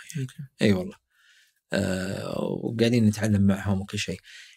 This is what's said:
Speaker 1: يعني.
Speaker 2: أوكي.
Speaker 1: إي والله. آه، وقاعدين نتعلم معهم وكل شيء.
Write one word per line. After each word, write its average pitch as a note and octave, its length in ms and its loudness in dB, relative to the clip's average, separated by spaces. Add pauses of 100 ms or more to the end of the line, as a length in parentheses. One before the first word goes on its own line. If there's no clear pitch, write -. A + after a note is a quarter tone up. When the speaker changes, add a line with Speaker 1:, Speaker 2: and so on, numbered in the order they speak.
(120)
Speaker 1:
يعني. D3 100 -6
Speaker 2:
أوكي. C3 220 -10 (180)
Speaker 1:
إي G#2+ 120 6
والله. F#2 220 -4 (800)
آه، F#2+ 680 -4
وقاعدين A#2 640 2
نتعلم G#2 360 2
معهم G2 400 2
وكل G2+ 180 -6
شيء. F#2 200 -6 (380)